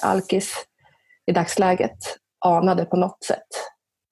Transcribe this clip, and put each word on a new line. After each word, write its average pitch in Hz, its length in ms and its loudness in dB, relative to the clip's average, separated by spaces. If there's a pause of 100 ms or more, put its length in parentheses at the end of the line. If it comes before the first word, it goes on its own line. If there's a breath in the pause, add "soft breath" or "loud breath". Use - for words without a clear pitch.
alkis 190 640 -2 (600 soft breath)
i 190 60 0
dagsläget, 180 680 0 (480)
anade 175 400 2
på 180 120 -2
något 180 260 -2
sätt. - 240 -4 (640)